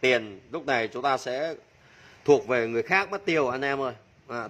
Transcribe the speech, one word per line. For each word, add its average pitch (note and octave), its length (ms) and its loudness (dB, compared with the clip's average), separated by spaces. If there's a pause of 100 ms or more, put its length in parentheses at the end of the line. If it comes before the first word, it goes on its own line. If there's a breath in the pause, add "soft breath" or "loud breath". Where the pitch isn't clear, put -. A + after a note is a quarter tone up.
tiền A2 380 0 (120)
lúc D3+ 140 -8
này A#2+ 220 0
chúng B2 160 -6
ta C3+ 140 2
sẽ C#3 360 -6 (720 loud breath)
thuộc B2 220 6
về A#2+ 200 2
người A#2 160 -2
khác F#3+ 280 0
mất G3 140 -8
tiêu D#3 240 2
anh B2+ 120 -4
em C#3 200 -2
ơi. B2+ 120 -4 (340)
À, A#2+ 220 -8